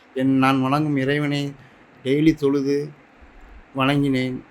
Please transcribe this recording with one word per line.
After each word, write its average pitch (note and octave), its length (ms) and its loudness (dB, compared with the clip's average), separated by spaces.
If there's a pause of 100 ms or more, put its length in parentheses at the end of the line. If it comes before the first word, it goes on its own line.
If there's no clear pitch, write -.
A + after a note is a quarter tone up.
(140)
என், C3+ 240 2
நான் C3 240 2
வணங்கும் D3 340 -2
இறைவனை C#3+ 560 -2 (520)
டெய்லி D3+ 300 2
தொழுது C#3+ 720 -2 (680)
வணங்கினேன். C3+ 640 0 (100)